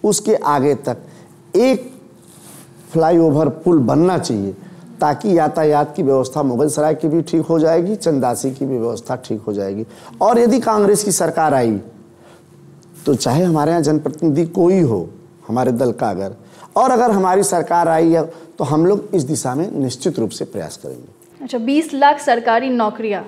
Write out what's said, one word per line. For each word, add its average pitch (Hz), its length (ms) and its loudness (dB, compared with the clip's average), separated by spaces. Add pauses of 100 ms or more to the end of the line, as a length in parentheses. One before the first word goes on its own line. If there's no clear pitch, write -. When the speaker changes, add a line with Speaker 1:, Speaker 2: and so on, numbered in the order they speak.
Speaker 1:
उसके 214 300 2
आगे 143 400 2
तक - 220 -6 (600)
एक 254 380 2 (960)
फ्लाईओवर 160 560 4
पुल 170 300 2
बनना 151 400 2
चाहिए, 98 380 -4 (440)
ताकि 190 380 0
यातायात 147 580 2
की 180 60 -4
व्यवस्था 135 400 0
मुगल 135 260 0
सराय 151 260 0
की 156 140 -4
भी 160 140 0
ठीक 165 240 -2
हो 165 120 0
जाएगी, 170 380 0
चंदासी 135 540 -2
की 135 160 -8
भी 127 120 -4
व्यवस्था 117 380 -6
ठीक 113 300 -8
हो 107 60 -6
जाएगी। 101 340 -6 (340)
और 226 180 4
यदि 240 220 4
कांग्रेस 208 440 2
की 196 80 -2
सरकार 160 420 0
आई, 113 260 0 (1300)
तो 147 80 2
चाहे 135 300 0
हमारे 160 260 2
यहाँ 170 120 0
जनप्रतिनिधि 151 640 0
कोई 185 340 2
हो 107 300 0 (380)
हमारे 123 240 0
दल 120 200 0
का 113 180 -2
अगर, 98 240 -6 (420)
और 254 140 4
अगर 247 200 2
हमारी 190 320 2
सरकार 170 460 0
आई 165 240 2
है, 165 100 2 (360)
तो 165 60 -2
हम 156 220 2
लोग 202 180 0 (100)
इस 170 80 2
दिशा 131 320 -4
में 156 240 -4
निश्चित 135 400 -4
रूप 110 120 -2
से - 140 -10
प्रयास 82 320 -12
करेंगे। 65 440 -16 (200)
Speaker 2:
अच्छा, 262 180 -8
बीस 277 360 -2
लाख 285 260 4
सरकारी 240 500 0
नौकरियां 214 580 -2